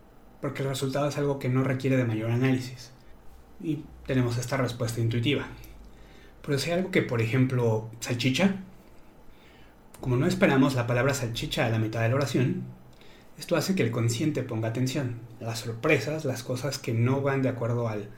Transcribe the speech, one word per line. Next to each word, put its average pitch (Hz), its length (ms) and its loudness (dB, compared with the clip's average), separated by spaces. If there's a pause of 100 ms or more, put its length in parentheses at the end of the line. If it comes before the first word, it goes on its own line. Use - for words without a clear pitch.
(400)
porque 139 220 -4
el 135 80 -2
resultado 135 380 0
es 135 100 -6
algo 143 200 0
que 131 120 -2
no 131 120 2
requiere 131 360 0
de 123 60 4
mayor 110 260 -2
análisis. 127 600 0 (720)
Y 151 220 -4 (220)
tenemos 123 320 2
esta 135 180 -4
respuesta 120 440 -2
intuitiva. 120 460 2 (960)
Pero 139 140 0
si 151 120 -2
hay 175 80 2
algo 190 120 0
que, 156 120 4
por 117 200 0
ejemplo, 120 680 2 (120)
salchicha, 135 560 2 (1400)
como 127 160 0
no 143 100 4
esperamos 139 480 4
la 117 140 0
palabra 120 260 2
salchicha 127 520 -2
a 113 40 2
la 113 80 2
mitad 110 220 0
de 113 80 4
la 123 80 2
oración, 143 480 2 (760)
esto 165 180 0
hace 185 200 2
que 143 80 4
el 113 80 0
consciente 120 500 0
ponga 113 260 -2
atención. 127 520 -2 (180)
Las 113 220 -6
sorpresas, 151 640 0
las 120 180 -4
cosas 127 360 -4
que 123 160 -4
no 127 260 2
van 135 220 0
de 127 80 2
acuerdo 117 380 -2
al, 104 280 -6